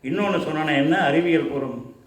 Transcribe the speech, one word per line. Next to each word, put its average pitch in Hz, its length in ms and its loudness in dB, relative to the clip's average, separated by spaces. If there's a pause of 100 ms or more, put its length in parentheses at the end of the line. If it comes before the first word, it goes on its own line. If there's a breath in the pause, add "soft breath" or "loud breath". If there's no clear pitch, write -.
இன்னொன்னு 180 380 -2
சொன்னேன்னா 151 340 -2
என்ன, 151 220 2
அறிவியல் 165 500 2
பூர்வம். 127 480 -8 (120)